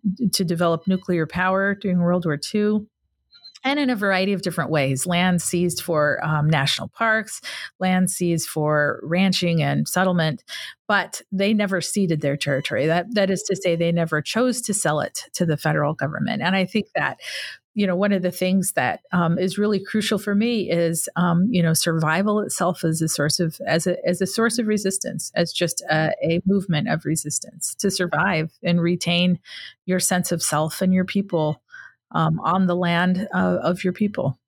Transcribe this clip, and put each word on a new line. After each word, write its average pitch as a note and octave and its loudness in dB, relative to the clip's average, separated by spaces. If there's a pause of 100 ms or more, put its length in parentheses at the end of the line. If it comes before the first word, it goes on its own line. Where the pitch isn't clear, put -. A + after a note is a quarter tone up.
(140)
d-, G#3 0
to - 0
develop E3+ 0
nuclear F#3 0
power F#3+ 0
during F#3+ 0
World F3 2
War D3+ 0
Two. G#3 0 (760)
And C#4+ 0
in C#4 2
a B3+ 2
variety G3 2
of F#3 -2
different D#3+ -2
ways, C#3 0
land F3 2
seized F3 0
for, D3+ 0
um, D3+ 0
national C#3+ 0
parks, A3 -2 (380)
land F#3 2
seized E3+ 0
for D3+ 0
ranching E3+ 2
and C#3+ 0
settlement, F3+ 0 (440)
but G3+ -2
they G3 2
never G3+ 2
ceded E3+ 0
their C#3+ 0
territory. C3+ -2
That, F3 0
that G3 2
is F3+ -2
to - -2
say, E3+ 0
they E3+ 0
never E3 0
chose A#3+ 0
to G#3 -2
sell D#3 0
it - -6 (100)
to F3 0
the D3+ 2
federal D3+ 0
government. - -4
And F#3 0
I F#3+ 2
think G3+ -4
that, C#3+ -2 (540)
you G3+ 0
know, F3+ 0
one G3+ 2
of F#3+ 2
the F3+ 0
things F#3 0
that, B2 0 (120)
um, E3+ 2
is F#3 -2
really G3+ 2
crucial G#3+ -2
for G3+ -2
me A3+ 0
is, E3+ 0
um, F3 4
you F#3 2
know, E3 4
survival E3 2
itself F#3 -2
as D#3+ 0
a D#3+ 0
source D3+ 0
of, E3 -2
as E3 0
a, F3 0 (100)
as F3 0
a F#3 0
source A3+ 0
of A3+ 0
resistance, G3+ -2
as E3+ 0
just - -4
a, D#3 2 (100)
a E3 0
movement F#3 0
of D#3+ -2
resistance - -6
to G3+ 0
survive E3+ -2 (120)
and F3 2
retain F3 2 (480)
your F3+ 0
sense F3+ 0
of E3+ -2
self D3+ 0
and F#3 4
your F#3 4
people, F3 -2 (480)
um, D#3+ 0
on F#3 2
the F3 2
land, F3+ 2
uh, F#3 2
of F3+ -2
your F#3 0
people. - -2